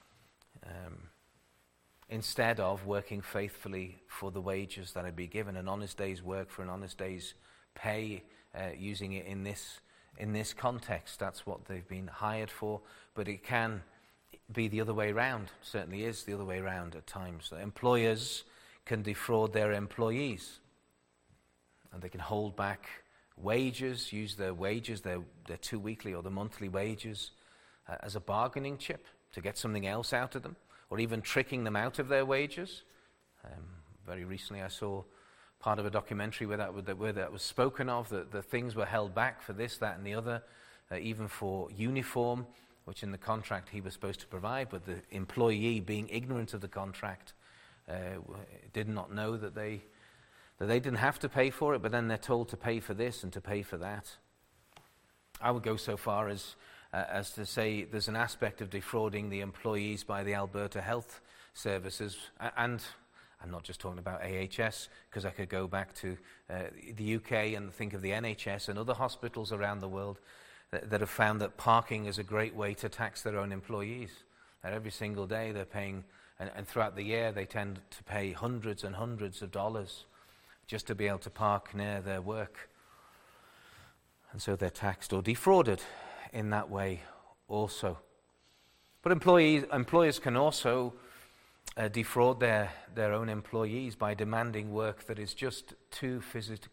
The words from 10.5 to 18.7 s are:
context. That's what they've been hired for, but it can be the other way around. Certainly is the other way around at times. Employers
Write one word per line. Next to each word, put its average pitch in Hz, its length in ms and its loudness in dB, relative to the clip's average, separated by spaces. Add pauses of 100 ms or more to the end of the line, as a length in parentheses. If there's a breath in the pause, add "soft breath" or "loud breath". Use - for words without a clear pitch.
context. 120 680 -2
That's 95 260 -4
what - 200 -6
they've 92 220 -8
been 92 200 -6
hired 107 440 -2
for, 107 280 -4 (340 loud breath)
but 101 140 -4
it 98 160 -6
can 113 380 2 (720 soft breath)
be 113 140 4
the 107 140 2
other 110 120 2
way 104 180 2
around. 113 380 2 (140)
Certainly 98 400 -4
is 113 200 -4
the 101 100 -4
other 101 120 -2
way 92 140 -2
around 92 340 -4
at 78 140 -14
times. 90 520 -8
Employers 113 840 4 (420 loud breath)